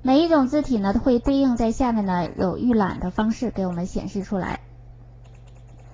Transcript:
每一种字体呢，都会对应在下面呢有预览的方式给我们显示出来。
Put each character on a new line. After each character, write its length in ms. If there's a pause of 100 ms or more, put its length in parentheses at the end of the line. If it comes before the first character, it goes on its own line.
每 220
一 60
种 180
字 160
体 160
呢， 160
都 60
会 180
对 160
应 220
在 160
下 200
面 140
呢 220 (100)
有 180
预 160
览 280
的 100
方 220
式 180
给 160
我 60
们 120
显 240
示 140
出 160
来。 220 (1300)